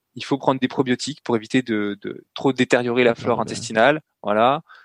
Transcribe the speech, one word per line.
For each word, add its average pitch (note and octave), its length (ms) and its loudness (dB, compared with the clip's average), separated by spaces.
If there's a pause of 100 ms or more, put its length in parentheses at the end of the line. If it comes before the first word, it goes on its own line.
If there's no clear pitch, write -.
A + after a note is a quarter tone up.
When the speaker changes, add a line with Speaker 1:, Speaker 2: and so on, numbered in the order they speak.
(160)
Speaker 1:
il B2 80 -12
faut C#3 140 -2
prendre C3 220 0
des B2+ 80 -2
probiotiques B2+ 560 -2
pour A#2+ 120 0
éviter A2+ 280 0
de, G#2 400 -2
de - 200 -10 (120)
trop C3+ 180 0
détériorer B2 500 0
la A#2 80 4
Speaker 2:
D'accord, A#2 120 -4
Speaker 1:
flore A2+ 160 0
Speaker 2:
ouais. - 40 -2
Speaker 1:
intestinale. B2 580 0 (220)
Voilà, A#2 380 2 (220)